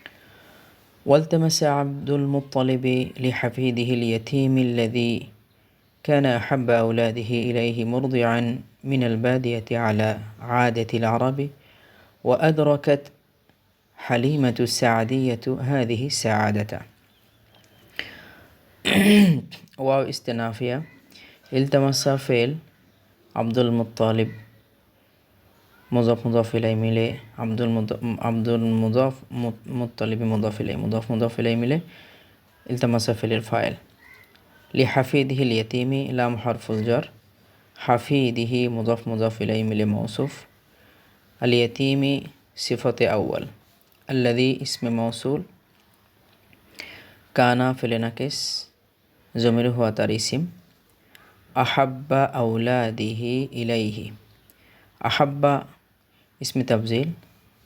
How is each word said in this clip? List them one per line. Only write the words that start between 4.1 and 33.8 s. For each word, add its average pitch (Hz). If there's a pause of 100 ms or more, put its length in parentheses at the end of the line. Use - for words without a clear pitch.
الذي 120 (760)
كان 143
أحب 123
أولاده 113
إليه 117
مرضعا 120 (240)
من 135
البادية 117
على 110 (220)
عادة 120
العرب، 123 (760)
وأدركت 147 (840)
حليمة 131
السعدية 120 (200)
هذه 127
السعادة। 107 (2000)
<clears throat> 190
واو 135
استنافية। 123 (680)
التمس 135
فعل، 135 (800)
عبد 113
المطلب 113 (1600)
مضاف 117
مضاف 113
إليه 113
মিলে 113 (200)
আব্দুল 117
মুদ-, 113
আব্দুল 117
মুদাফ 113 (180)
মুত-, 120
মুত্তালিব 117
মুদাফ 110
ইলাইহি, -
মুদাফ 110
মুদাফ 117
ইলাইহি 117
মিলে 127 (920)
ইলতামাসা 120
ফেলের 110
ফাইল। 110 (1000)